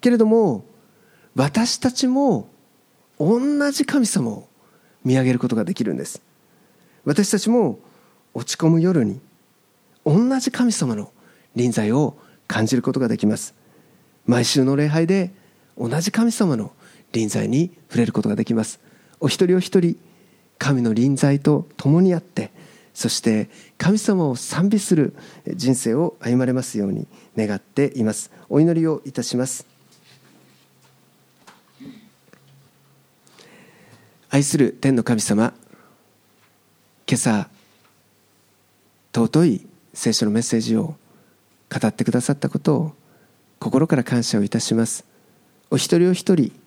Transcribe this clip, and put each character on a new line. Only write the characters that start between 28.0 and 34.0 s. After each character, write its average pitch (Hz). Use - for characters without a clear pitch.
ま 107
す。 -
お 143
祈 165
り 160
を 156
い 135
た 123
し -
ま 127
す。 -